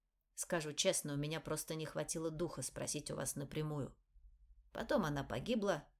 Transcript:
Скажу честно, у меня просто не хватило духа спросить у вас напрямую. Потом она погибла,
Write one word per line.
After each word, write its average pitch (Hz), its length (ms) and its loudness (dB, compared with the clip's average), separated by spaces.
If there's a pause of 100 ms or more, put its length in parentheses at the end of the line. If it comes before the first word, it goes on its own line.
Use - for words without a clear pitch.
(340)
Скажу 151 380 0
честно, 151 420 4
у - 20 2
меня 151 240 0
просто 156 360 -2
не 156 100 -2
хватило 160 460 -2
духа 156 300 -2
спросить - 500 -4
у - 20 -2
вас - 220 -2
напрямую. 147 580 -2 (760)
Потом 233 320 4
она 147 180 2
погибла, 190 640 0 (160)